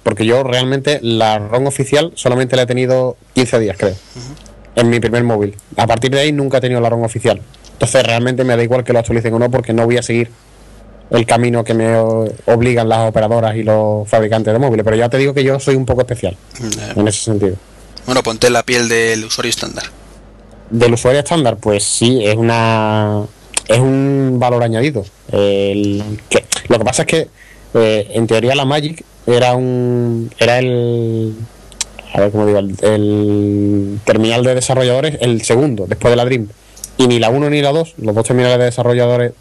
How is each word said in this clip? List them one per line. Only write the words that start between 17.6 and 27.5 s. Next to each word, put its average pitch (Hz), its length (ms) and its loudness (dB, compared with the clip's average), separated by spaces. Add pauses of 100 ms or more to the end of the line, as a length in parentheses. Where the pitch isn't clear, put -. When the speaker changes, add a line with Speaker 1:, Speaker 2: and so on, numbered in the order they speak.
Speaker 2:
Bueno, 127 200 -2
ponte 113 260 0
la 117 140 2
piel 120 240 0
del 113 360 0
usuario 120 260 -4
estándar. - 340 -8 (840)
Speaker 1:
Del 117 220 2
usuario 127 280 2
estándar, 135 360 0
pues 104 280 0
sí, 131 420 0
es 107 80 2
una, 110 880 0 (460)
es 110 100 4
un 135 600 0
valor 120 260 0
añadido. 117 400 -2 (260)
El 101 720 0 (260)
que, - 160 0 (240)
lo 120 100 4
que 110 60 -2
pasa 123 180 -2
es - 60 -6
que, 165 200 0 (460)